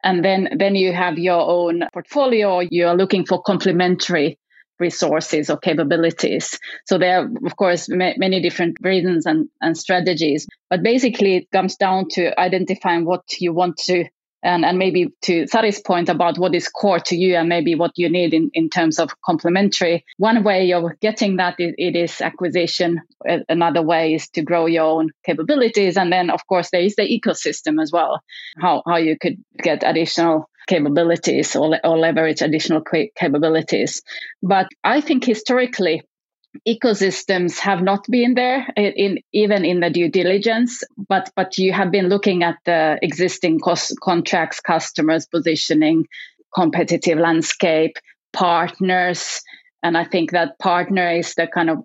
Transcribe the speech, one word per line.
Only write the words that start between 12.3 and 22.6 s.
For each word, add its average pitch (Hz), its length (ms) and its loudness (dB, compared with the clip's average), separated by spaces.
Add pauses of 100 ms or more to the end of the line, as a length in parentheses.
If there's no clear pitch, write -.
identifying 180 640 0
what 180 180 -2 (160)
you 175 140 -2
want 175 320 0
to, 175 220 0 (360)
and, 175 220 0
and 180 140 2
maybe 180 340 0 (100)
to 170 240 0
Sari's 220 340 0
point 175 280 0
about 170 280 0
what 175 160 0
is 175 160 -2
core 196 300 0
to 175 160 -4
you 180 220 2
and 165 120 0
maybe 170 280 0
what 170 180 0
you 175 140 0
need 170 260 2
in, 160 200 2
in 165 160 0
terms 165 280 0
of 160 220 -4
complementary. 175 840 0 (120)
One 220 260 2
way 190 300 2
of 170 120 0 (160)
getting 214 360 0
that, 180 240 -2
it, 170 180 -2
it 170 160 -2
is 170 260 -2
acquisition. 170 800 -2 (260)